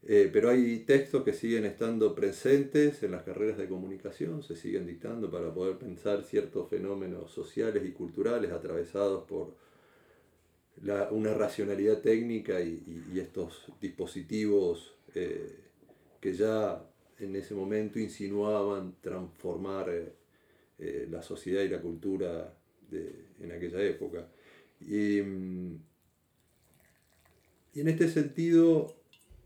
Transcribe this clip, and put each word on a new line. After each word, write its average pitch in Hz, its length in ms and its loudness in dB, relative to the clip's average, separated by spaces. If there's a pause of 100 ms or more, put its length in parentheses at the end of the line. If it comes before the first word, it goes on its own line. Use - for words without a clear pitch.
Eh, 101 240 8
pero 107 180 6
hay 120 300 4
textos 139 440 4
que 104 80 2
siguen 113 320 0
estando 110 500 2
presentes 139 880 4
en 98 80 -2
las 87 140 -8
carreras 104 340 -2
de 95 100 -6
comunicación, 95 720 -6
se 85 120 -10
siguen 92 320 -6
dictando 107 440 -8
para 85 220 -6
poder 92 260 -2
pensar 101 440 -4
ciertos 95 460 -2
fenómenos 92 640 -6
sociales 107 520 -2
y 90 60 -6
culturales 101 640 0
atravesados 87 720 0
por - 320 -8 (1300)
la, 101 280 0
una 107 240 0
racionalidad 104 680 0
técnica 113 580 2
y, 82 260 -6
y, 82 300 -10
y - 20 0
estos 85 480 -8 (140)
dispositivos, 95 1160 0 (180)
eh, 85 500 -6 (560)
que 95 140 -2
ya 107 520 0 (320)
en 98 160 -8
ese 98 200 -6
momento 104 440 -2
insinuaban 101 1000 -2
transformar, 92 920 -6
eh, 85 220 -6 (680)
eh, - 320 -8
la 82 120 -8
sociedad 90 400 -2
y 95 60 0
la 87 120 -4
cultura 87 760 -4 (340)
de, 82 380 -10 (140)
en 85 100 -10
aquella 87 320 -4
época. 85 460 -2 (520)
Y, 104 400 0
mm, 92 560 -6 (2000)
y 143 60 -6
en 156 80 2
este 165 200 6
sentido... 165 840 6 (520)